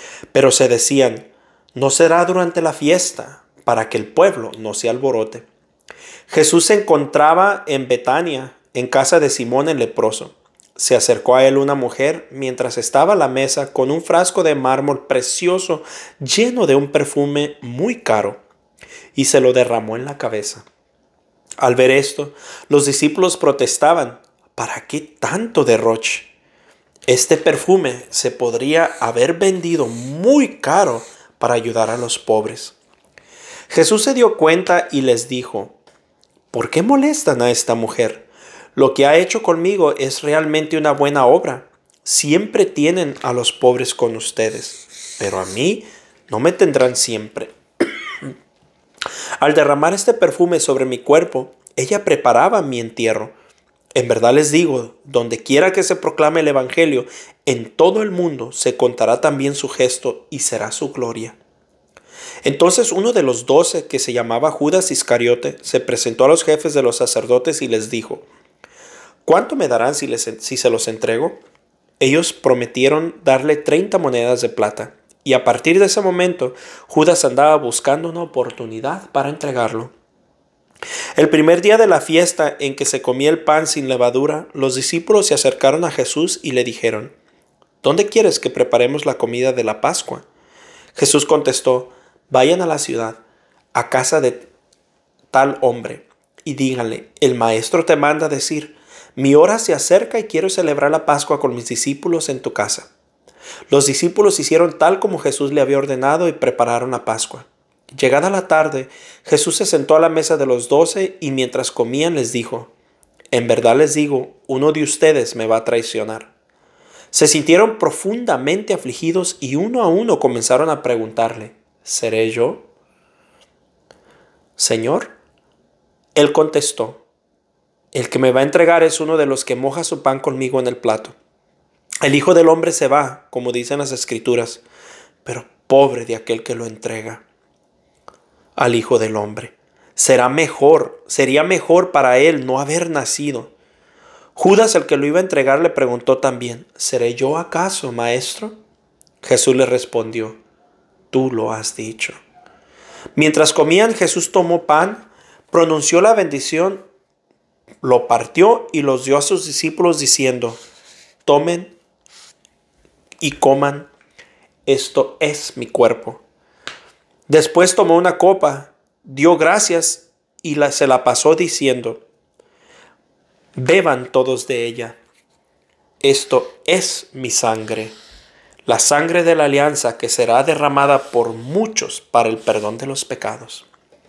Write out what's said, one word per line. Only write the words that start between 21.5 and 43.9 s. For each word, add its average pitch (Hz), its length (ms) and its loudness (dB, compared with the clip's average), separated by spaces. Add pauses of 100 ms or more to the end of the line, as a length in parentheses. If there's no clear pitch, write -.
Al 123 160 2
ver 127 160 4
esto, 139 420 -2 (360)
los 143 180 4
discípulos 151 500 0
protestaban: 139 840 0 (340)
"¿Para - 320 -10
qué 151 140 -8
tanto 214 640 -2
derroche? 113 600 0 (800)
Este 127 300 2
perfume 151 720 0
se - 220 -4
podría 131 680 0
haber 120 360 0
vendido 170 520 0
muy 151 720 0
caro 139 440 0 (360)
para 120 160 0
ayudar 113 360 -2
a 117 80 -4
los 120 200 -6
pobres". - 560 -4 (920)
Jesús 208 340 2
se 262 120 0
dio 240 220 4
cuenta 175 540 2
y 139 120 -2
les 120 260 0
dijo: 120 460 -8 (760)
"¿Por 117 200 -6
qué 165 120 0
molestan 269 600 2
a 120 80 4
esta 117 240 0
mujer? 113 500 -4 (520)
Lo 135 160 4
que 139 140 2
ha 151 100 6
hecho 185 260 0
conmigo 170 540 0
es 131 260 -6
realmente 156 540 -2
una 151 160 0
buena 143 340 2
obra. 131 420 2 (340)
Siempre 190 640 0
tienen 156 560 -2
a 123 100 -2
los 123 200 -2
pobres 127 420 2